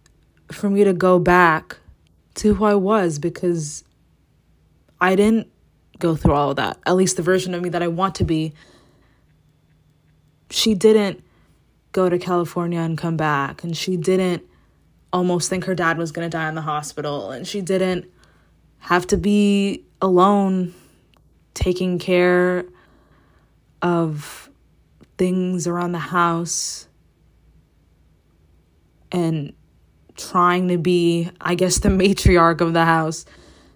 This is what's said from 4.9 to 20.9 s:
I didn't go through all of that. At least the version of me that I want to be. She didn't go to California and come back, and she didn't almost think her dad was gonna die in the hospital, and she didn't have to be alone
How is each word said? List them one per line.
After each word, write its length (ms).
I 160
didn't 320
go 180
through 180
all 160
of 60
that. 300
At 100
least 200
the 60
version 320
of 80
me 80
that 120
I 60
want 280
to 80
be. 280
She 240
didn't 480
go 160
to 100
California 600
and 180
come 180
back, 460
and 140
she 200
didn't 460
almost 360
think 160
her 100
dad 240
was 140
gonna 160
die 200
in 60
the 80
hospital, 680
and 160
she 140
didn't 460
have 300
to 80
be 680
alone 760